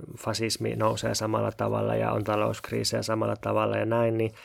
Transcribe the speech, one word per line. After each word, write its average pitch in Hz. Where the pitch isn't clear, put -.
fasismi 113
nousee 113
samalla 110
tavalla 110
ja 110
on 110
talouskriisejä 110
samalla 110
tavalla 107
ja 107
näin, 113
niin, 113